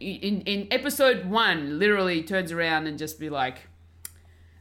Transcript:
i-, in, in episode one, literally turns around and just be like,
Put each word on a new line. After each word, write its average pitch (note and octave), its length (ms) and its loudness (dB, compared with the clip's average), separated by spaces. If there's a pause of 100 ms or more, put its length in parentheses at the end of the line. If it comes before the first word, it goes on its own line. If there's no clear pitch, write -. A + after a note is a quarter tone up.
i-, - 20 -12
in, G3 380 -4
in G3+ 300 -4
episode B3+ 580 2
one, E3+ 480 2
literally F#3 460 2
turns F3 280 -2
around D#3+ 360 0
and D3+ 100 -6
just D3+ 220 -8
be D3+ 100 -8
like, C3 380 -4 (920)